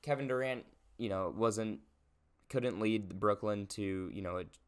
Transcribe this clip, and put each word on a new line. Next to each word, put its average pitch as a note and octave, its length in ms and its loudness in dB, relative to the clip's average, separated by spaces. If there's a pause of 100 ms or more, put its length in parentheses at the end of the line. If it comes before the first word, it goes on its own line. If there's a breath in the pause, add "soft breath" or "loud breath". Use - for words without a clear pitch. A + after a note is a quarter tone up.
Kevin C#3 260 0
Durant, B2+ 360 0 (340)
you A#2 120 -2
know, F#2+ 280 0
wasn't, A2 420 2 (680)
couldn't A#2+ 300 -2
lead G#2+ 400 2
Brooklyn G#2 480 2
to, F#2+ 440 -2
you G2 100 -8
know, F2+ 180 -4
a, F2+ 60 -6 (220)